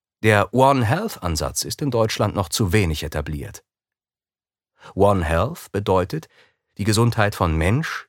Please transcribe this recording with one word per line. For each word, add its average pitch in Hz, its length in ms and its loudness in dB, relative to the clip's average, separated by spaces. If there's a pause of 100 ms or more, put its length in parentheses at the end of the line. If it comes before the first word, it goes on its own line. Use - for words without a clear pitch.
(220)
Der 107 300 4
One 131 320 4
Health-Ansatz 87 800 -4
ist - 160 -10
in 147 100 -2
Deutschland 110 440 0
noch 98 160 -4
zu 95 220 0
wenig 90 300 0
etabliert. 73 640 -8 (1300)
One 98 300 4
Health 85 480 -2
bedeutet, 101 560 -2 (480)
die 101 80 -6
Gesundheit 110 500 2
von 82 220 0
Mensch, 101 520 -2